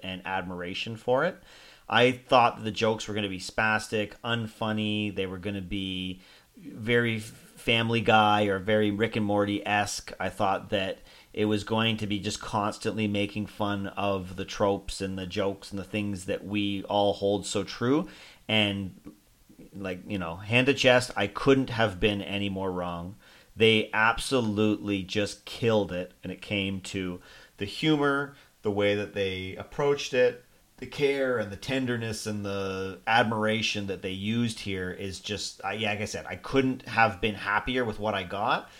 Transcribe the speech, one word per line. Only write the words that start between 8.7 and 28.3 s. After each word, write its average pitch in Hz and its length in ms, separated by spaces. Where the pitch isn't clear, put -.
Rick 110 260
and 110 100
Morty-esque. 101 920
I 92 120
thought 95 400
that 95 280
it 104 120
was 107 200
going 110 340
to 110 80
be 101 120
just 101 220
constantly 107 640
making 101 400
fun 101 420
of 95 480
the 95 80
tropes - 560
and 95 180
the 92 80
jokes 98 440
and 101 80
the 92 60
things 101 400
that 98 200
we 101 400
all 101 280
hold 101 340
so 101 160
true. 156 460
And, 101 640
like, 92 340
you 104 120
know, 85 180
hand 110 300
to 139 80
chest, 123 420
I 101 120
couldn't 135 420
have 110 300
been 104 220
any 101 260
more 95 240
wrong. 87 440
They 110 380
absolutely 107 1080
just 98 420
killed 107 480
it 90 200
when 92 100
it - 100
came 98 400
to 92 380
the 101 80
humor, 143 680